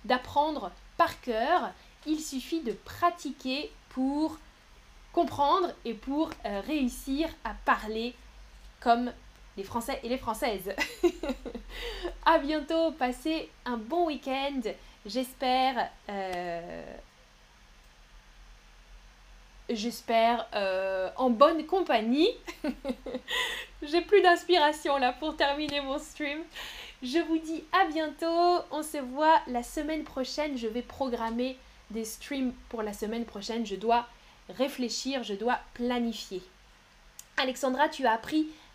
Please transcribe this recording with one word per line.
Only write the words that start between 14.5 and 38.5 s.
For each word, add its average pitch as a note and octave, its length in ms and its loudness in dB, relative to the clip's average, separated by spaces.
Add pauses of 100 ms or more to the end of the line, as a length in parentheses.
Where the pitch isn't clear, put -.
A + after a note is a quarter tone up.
J'espère, B3+ 840 0 (200)
euh... F3 840 -6 (2750)
j'espère, A#3 840 2
euh, F#3+ 640 0
en B3+ 120 4
bonne D4+ 360 6
compagnie. C#4+ 640 4 (340)
<laughs> D4+ 60 -2 (1120)
J'ai D#4 200 0
plus F#4+ 200 6
d'inspiration E4 760 4
là B3 160 2
pour D4+ 220 -6
terminer C#4+ 460 0
mon C4+ 180 -2
stream. D4+ 400 -6 (640)
Je C4 180 0
vous D#4+ 180 2
dis D#4+ 340 -6
à F#4+ 140 6
bientôt. E4 840 2
On D4+ 100 -2
se D#4 160 -8
voit C#4+ 500 4
la A#3+ 160 -4
semaine D4+ 400 -4
prochaine. C#4 540 -4
Je A3+ 100 -4
vais A#3 140 -4
programmer A#3+ 760 -4 (340)
des A3 140 -4
streams B3+ 480 -4 (160)
pour A3+ 120 -6
la G#3 120 -4
semaine A3+ 320 -4
prochaine. A3+ 400 -6
Je G3 100 -6
dois A#3 320 2 (420)
réfléchir, C4 760 -2
je G#3+ 100 -6
dois A3+ 260 0 (140)
planifier. A#3 680 -2 (960)
Alexandra, C4 520 2
tu C#4 160 -2
as A3+ 80 6
appris, D#4 340 0 (280)